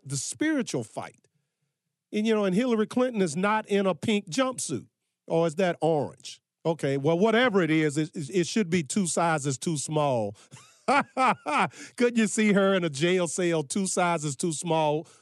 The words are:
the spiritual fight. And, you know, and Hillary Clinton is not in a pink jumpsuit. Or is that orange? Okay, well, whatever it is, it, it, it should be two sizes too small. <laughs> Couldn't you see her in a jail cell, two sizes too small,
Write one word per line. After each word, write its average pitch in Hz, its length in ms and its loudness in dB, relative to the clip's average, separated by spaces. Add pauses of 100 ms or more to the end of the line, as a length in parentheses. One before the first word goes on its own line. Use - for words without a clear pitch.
the 139 120 -6
spiritual 262 680 -2
fight. - 440 -14 (840)
And, 214 140 -2
you 226 80 4
know, 208 120 2
and 185 100 2
Hillary 226 320 2
Clinton 247 340 0
is 156 140 0
not 208 320 0
in 202 180 2
a 185 80 2
pink 202 360 -2
jumpsuit. 160 560 -4 (420)
Or 165 200 2
is 151 80 -4
that 180 260 0
orange? 151 600 -2 (240)
Okay, 147 320 0
well, 160 220 2
whatever 220 420 4
it 156 100 2
is, 156 260 2
it, 156 160 -2
it, 151 160 -8
it 175 180 0
should 208 220 0
be 170 140 0
two 180 240 -2
sizes 156 500 0
too 165 200 -4
small. 135 580 -2 (520)
<laughs> 262 1120 0
Couldn't 240 200 0
you 220 100 2
see 214 260 2
her 196 200 4
in 180 100 0
a 170 60 0
jail 175 380 0
cell, 170 360 -2
two 190 240 -4
sizes 170 480 -2
too 165 180 -2
small, 156 540 0 (140)